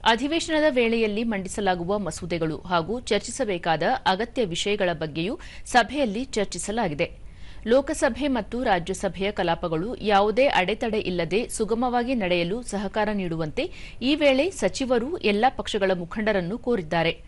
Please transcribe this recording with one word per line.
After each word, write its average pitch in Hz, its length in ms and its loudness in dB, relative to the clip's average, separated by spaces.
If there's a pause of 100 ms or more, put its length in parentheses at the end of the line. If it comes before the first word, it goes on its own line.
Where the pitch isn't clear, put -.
(140)
ಅಧಿವೇಶನದ 302 540 2 (100)
ವೇಳೆಯಲ್ಲಿ 226 560 2
ಮಂಡಿಸಲಾಗುವ 185 720 -2
ಮಸೂದೆಗಳು 160 540 -2 (120)
ಹಾಗೂ 170 220 0 (160)
ಚರ್ಚಿಸಬೇಕಾದ 190 720 0 (300)
ಅಗತ್ಯ 226 300 -2 (100)
ವಿಷಯಗಳ 202 360 0 (120)
ಬಗ್ಗೆಯೂ 160 340 -4 (380)
ಸಭೆಯಲ್ಲಿ 240 500 2 (140)
ಚರ್ಚಿಸಲಾಗಿದೆ. 190 720 -2 (640)
ಲೋಕಸಭೆ 277 560 2 (100)
ಮತ್ತು 220 200 -4 (120)
ರಾಜ್ಯಸಭೆಯ 185 580 0 (100)
ಕಲಾಪಗಳು 170 520 0 (240)
ಯಾವುದೇ 208 320 6 (160)
ಅಡೆತಡೆ 214 380 0 (100)
ಇಲ್ಲದೆ 175 300 0 (180)
ಸುಗಮವಾಗಿ 240 680 0
ನಡೆಯಲು 175 340 2 (140)
ಸಹಕಾರ 208 380 -2 (100)
ನೀಡುವಂತೆ 165 440 -2 (460)
ಈ - 20 4 (100)
ವೇಳೆ 277 240 6 (160)
ಸಚಿವರು 247 500 0 (200)
ಎಲ್ಲ 208 140 4 (140)
ಪಕ್ಷಗಳ 190 320 0 (100)
ಮುಖಂಡರನ್ನು 196 640 -2
ಕೋರಿದ್ದಾರೆ. 165 480 2 (140)